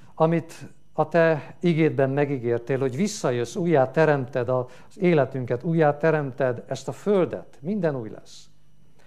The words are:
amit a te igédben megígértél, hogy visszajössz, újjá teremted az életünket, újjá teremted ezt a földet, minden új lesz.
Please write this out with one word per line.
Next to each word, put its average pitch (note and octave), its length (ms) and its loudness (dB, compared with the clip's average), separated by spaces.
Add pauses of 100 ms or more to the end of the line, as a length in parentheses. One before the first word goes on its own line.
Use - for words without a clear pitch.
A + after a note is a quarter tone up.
(140)
amit D#3+ 560 0 (240)
a D3+ 140 0
te E3 520 2
igédben D3 500 2
megígértél, C3+ 680 -2
hogy C3+ 160 -2
visszajössz, C3 600 -2
újjá D#3+ 360 2
teremted C3+ 580 0
az B2+ 160 0 (340)
életünket, C3 640 0
újjá D#3+ 340 2
teremted C#3 720 0
ezt - 200 -8
a C#3+ 40 -8
földet, E3 680 -2
minden E3 340 -2
új A2+ 140 -10
lesz. - 400 -18 (580)